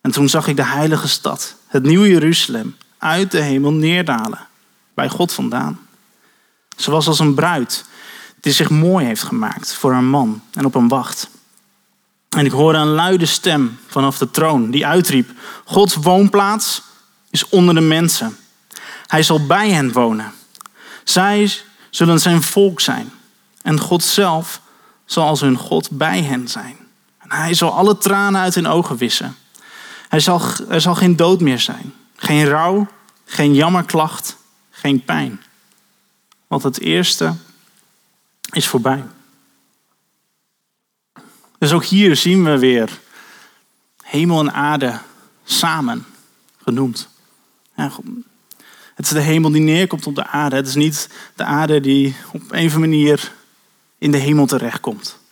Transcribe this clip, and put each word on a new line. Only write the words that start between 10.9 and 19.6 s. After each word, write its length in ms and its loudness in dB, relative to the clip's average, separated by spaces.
En 160 0
ik 60 0
hoorde 260 4
een 100 0
luide 380 2
stem 640 -2
vanaf 300 -2
de 140 -2
troon 400 0
die 140 0
uitriep: 460 2
"Gods 300 2
woonplaats 840 2
is 200 -4
onder 260 6
de 60 4
mensen. 560 0
Hij 160 2
zal 220 2
bij 260 2